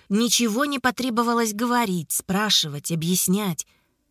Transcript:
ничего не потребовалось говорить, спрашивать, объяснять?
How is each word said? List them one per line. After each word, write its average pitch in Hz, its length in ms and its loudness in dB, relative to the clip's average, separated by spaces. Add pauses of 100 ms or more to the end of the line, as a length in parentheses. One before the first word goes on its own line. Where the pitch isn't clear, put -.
ничего 226 560 2
не 285 140 -2
потребовалось 233 760 0
говорить, 226 580 0
спрашивать, 180 800 -2
объяснять? 175 760 0 (440)